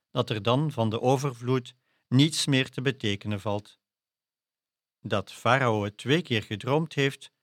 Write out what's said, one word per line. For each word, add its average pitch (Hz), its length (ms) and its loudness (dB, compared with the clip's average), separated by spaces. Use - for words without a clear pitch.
dat 127 180 -2
er 110 120 -4
dan 135 300 2
van 113 180 0
de 113 120 -4
overvloed 127 720 0
niets 147 380 4
meer 131 240 2
te - 120 -10
betekenen 104 580 -4
valt. 104 400 -6
Dat 104 320 -4
Farao 117 520 2
het 104 140 -6
twee 147 240 0
keer 113 220 -2
gedroomd 135 500 -4
heeft, - 380 -2